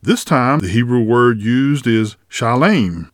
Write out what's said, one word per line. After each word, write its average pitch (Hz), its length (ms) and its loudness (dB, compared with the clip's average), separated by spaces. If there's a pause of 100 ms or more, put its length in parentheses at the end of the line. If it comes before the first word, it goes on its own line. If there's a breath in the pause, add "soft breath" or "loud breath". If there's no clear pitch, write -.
this - 220 -2
time 135 360 0
the 92 80 -6
Hebrew 120 340 0
word 117 400 2
used 131 440 0
is 110 300 0 (120)
shalem 120 880 -2